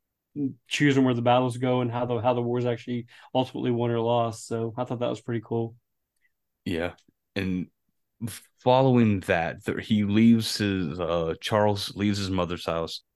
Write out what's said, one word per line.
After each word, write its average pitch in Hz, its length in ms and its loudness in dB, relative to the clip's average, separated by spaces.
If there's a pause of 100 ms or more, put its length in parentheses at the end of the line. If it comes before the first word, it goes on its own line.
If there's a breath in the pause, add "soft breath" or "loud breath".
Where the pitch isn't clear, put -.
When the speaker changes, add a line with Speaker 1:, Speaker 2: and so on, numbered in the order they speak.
(680)
Speaker 1:
choosing 139 380 4
where 127 100 2
the 120 60 -2
battles 123 380 2
go 127 240 0
and 120 80 -2
how 120 160 -4
the, 120 120 -2
how 123 140 2
the 120 100 0
war's 120 220 -2
actually 120 420 -4 (280 loud breath)
ultimately 127 360 -2
won 120 200 0
or 117 100 0
lost. 117 460 -2
So 113 320 -6
I 127 60 -2
thought 123 160 -6
that 120 100 -2
was 123 120 -6
pretty 117 220 -4
cool. 117 300 -4 (920)
Speaker 2:
Yeah. 87 280 -4 (440)
And 92 320 -4 (920)
following 123 600 4
that, 85 440 -2
th-, - 220 -4
he 107 180 2
leaves 113 520 4
his, 95 420 -2
uh, 82 420 -2
Charles 104 560 0
leaves 101 200 0
his 98 140 -4
mother's 90 340 -2
house 82 380 -6 (140)